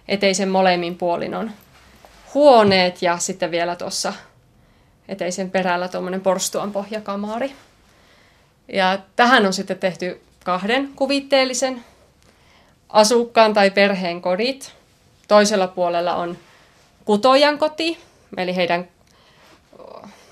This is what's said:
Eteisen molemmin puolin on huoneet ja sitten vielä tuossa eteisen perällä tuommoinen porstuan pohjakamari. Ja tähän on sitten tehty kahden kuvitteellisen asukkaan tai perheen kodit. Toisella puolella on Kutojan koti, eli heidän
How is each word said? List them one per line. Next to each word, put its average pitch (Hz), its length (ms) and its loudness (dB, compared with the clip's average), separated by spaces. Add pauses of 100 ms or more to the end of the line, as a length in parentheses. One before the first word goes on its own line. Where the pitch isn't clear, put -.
Eteisen 196 400 -2
molemmin 180 480 0
puolin 175 380 -4
on 220 160 -8 (840)
huoneet 208 680 6
ja 175 160 0
sitten 180 320 -6
vielä 170 260 -2
tuossa - 360 -6 (960)
eteisen 185 420 -6
perällä 180 380 -2
tuommoinen 185 320 -8
porstuan 190 520 -2
pohjakamari. 208 800 -8 (1200)
Ja 190 260 0 (180)
tähän 233 300 4
on 190 60 0
sitten 190 260 -6
tehty 180 420 -6 (240)
kahden 214 520 -2
kuvitteellisen 262 880 -2 (1040)
asukkaan 220 680 4
tai 196 160 4
perheen 185 520 0
kodit. 220 500 -4 (560)
Toisella 208 400 4
puolella 175 460 -2
on 175 220 -6 (680)
Kutojan 269 540 4
koti, 320 400 -4 (380)
eli 180 200 -4
heidän 175 320 -2 (1400)